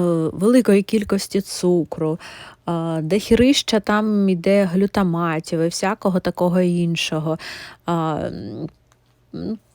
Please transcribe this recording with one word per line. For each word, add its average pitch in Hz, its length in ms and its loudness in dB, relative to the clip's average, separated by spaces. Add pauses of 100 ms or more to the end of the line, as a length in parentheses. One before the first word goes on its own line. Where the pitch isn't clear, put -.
(340)
великої 208 500 4
кількості 202 580 -2
цукру, 170 800 -2 (460)
а, 165 360 -2
дохірища 226 800 2
там 208 500 2
іде 190 340 2
глютаматів 175 960 0
і 165 80 2
всякого 190 520 -2
такого 180 420 0
іншого. 170 760 0 (480)
А, 160 340 -2 (1120)
м, 180 240 -8 (180)